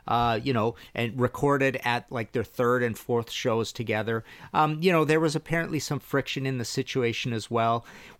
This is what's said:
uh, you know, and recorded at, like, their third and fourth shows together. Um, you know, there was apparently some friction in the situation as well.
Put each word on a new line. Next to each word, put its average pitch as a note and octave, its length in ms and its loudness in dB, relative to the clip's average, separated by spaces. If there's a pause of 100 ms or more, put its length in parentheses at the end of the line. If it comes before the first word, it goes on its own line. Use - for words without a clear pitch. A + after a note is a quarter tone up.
uh, A#2 340 2
you C3+ 100 0
know, A#2 220 2 (220)
and A#2+ 240 -2
recorded C3+ 640 2
at, A#2+ 260 -2
like, A#2 220 -6
their A#2 100 -2
third B2 400 2
and A#2 160 -2
fourth A#2 320 -2
shows A2+ 400 0
together. A2+ 540 -4 (280)
Um, D#3 300 2
you F#3 80 4
know, D#3+ 140 6
there D#3 160 4
was D#3+ 160 2
apparently D#3+ 420 -2
some C#3 220 -4
friction C3+ 440 -2
in C3+ 140 -2
the A#2 60 -4
situation B2 680 -2
as A2 200 -4
well. A2+ 340 2 (340)